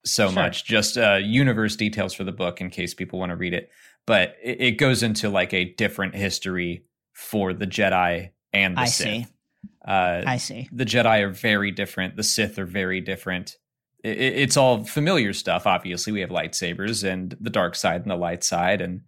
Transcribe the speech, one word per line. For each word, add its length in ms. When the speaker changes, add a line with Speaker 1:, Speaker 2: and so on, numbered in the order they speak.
Speaker 1:
so 220
Speaker 2:
Sure. 80
Speaker 1:
much, 300
just, 340
uh, 240
universe 540
details 380
for 100
the 80
book 280
in 100
case 240
people 260
wanna 160
read 180
it. 160
But 360
it, 180
it 120
goes 300
into, 260
like, 260
a 200
different 420
history 680
for 400
the 140
Jedi 640
and 240
the 60
Speaker 2:
I 40
Speaker 1:
Sith. 200
Speaker 2:
see. 200
Speaker 1:
Uh, 400
Speaker 2:
I 120
see. 340
Speaker 1:
the 140
Jedi 360
are 80
very 400
different. 460
The 80
Sith 340
are 80
very 340
different. 560
It, 160
it, 200
it's 180
all 280
familiar 480
stuff. 340
Obviously, 460
we 100
have 80
lightsabers 760
and 320
the 100
dark 260
side 260
and 80
the 60
light 260
side 380
and 280